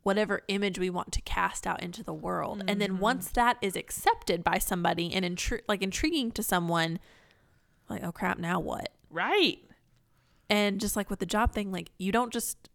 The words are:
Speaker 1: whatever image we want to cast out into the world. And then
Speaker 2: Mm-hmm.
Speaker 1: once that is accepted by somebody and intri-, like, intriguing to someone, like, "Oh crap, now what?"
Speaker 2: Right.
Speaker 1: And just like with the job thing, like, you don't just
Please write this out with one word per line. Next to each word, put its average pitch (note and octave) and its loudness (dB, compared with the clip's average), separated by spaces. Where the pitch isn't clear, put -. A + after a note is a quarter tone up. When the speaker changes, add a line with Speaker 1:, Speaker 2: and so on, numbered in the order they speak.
Speaker 1:
whatever G3+ 2
image G3 0
we F#3 0
want F3+ -6
to - -2
cast - -2
out F3+ -2
into F3 -10
the E3 -8
world. D#3+ -4
And G3+ 0
then G3+ 0
Speaker 2:
Mm-hmm. F#3+ -2
Speaker 1:
once B3 2
that A#3+ 4
is G3 0
accepted - 0
by E3+ 4
somebody E3+ 0
and F#3 2
intri-, F3+ -2
like, G3+ 2
intriguing B3 0
to - -4
someone, E3+ 2
like, - -6
"Oh E3+ -4
crap, - -2
now F3 0
what?" - -4
Speaker 2:
Right. A#3 2
Speaker 1:
And G3+ 4
just G3+ -2
like G3+ -2
with G3 -4
the F#3+ -2
job G#3+ 2
thing, G3+ -4
like, F3+ -8
you F#3 -2
don't A#3 2
just - -6